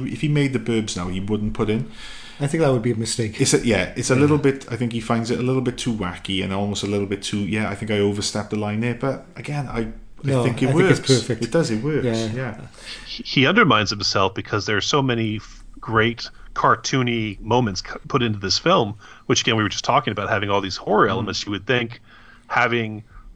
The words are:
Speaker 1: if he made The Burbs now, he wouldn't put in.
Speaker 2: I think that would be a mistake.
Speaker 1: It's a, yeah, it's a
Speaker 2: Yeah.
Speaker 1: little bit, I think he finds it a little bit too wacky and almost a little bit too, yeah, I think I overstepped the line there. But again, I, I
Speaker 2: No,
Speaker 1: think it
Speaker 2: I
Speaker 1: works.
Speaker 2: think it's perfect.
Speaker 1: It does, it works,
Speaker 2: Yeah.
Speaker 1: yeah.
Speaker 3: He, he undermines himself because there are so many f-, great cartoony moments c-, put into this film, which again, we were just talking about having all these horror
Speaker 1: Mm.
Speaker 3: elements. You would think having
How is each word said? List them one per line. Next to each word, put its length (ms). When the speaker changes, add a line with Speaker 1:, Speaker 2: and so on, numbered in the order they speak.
Speaker 1:
if 80
he 80
made 240
The 60
Burbs 360
now, 140
he 100
wouldn't 360
put 140
in. 220
Speaker 2:
I 80
think 160
that 80
would 100
be 100
a 40
mistake. 460
Speaker 1:
It's 120
a, 120
yeah, 320
it's 140
a 40
Speaker 2:
Yeah. 60
Speaker 1:
little 160
bit, 340
I 60
think 160
he 80
finds 280
it 100
a 40
little 180
bit 160
too 160
wacky 480
and 120
almost 300
a 40
little 200
bit 140
too, 180
yeah, 300
I 60
think 160
I 80
overstepped 520
the 60
line 220
there. 160
But 300
again, 320
I, 120
I 120
Speaker 2:
No, 200
Speaker 1:
think 200
it 60
Speaker 2:
I 40
Speaker 1:
works. 260
Speaker 2:
think 100
it's 120
perfect. 220
Speaker 1:
It 80
does, 200
it 120
works, 220
Speaker 2:
Yeah. 280
Speaker 1:
yeah. 280
Speaker 3:
He, 180
he 220
undermines 440
himself 440
because 320
there 120
are 40
so 200
many 360
f-, 260
great 500
cartoony 880
moments 440
c-, 220
put 160
into 160
this 180
film, 380
which 140
again, 140
we 80
were 60
just 160
talking 260
about 180
having 200
all 120
these 160
horror 300
Speaker 1:
Mm. 40
Speaker 3:
elements. 340
You 60
would 160
think 340
having 560